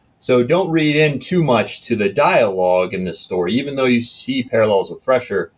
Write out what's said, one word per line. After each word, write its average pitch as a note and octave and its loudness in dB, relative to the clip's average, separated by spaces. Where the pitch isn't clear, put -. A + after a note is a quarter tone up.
So B2 2
don't E3 0
read D#3 0
in D3+ 2
too F3 0
much A2+ 0
to A#2 0
the G2+ 0
dialogue F#2+ 2
in F#2 -6
this F2+ -6
story. F#2 -2
Even C#3 -4
though C3 0
you A#2+ 2
see C3 -6
parallels G#2+ 0
with D#2+ -14
Thresher, B2 -2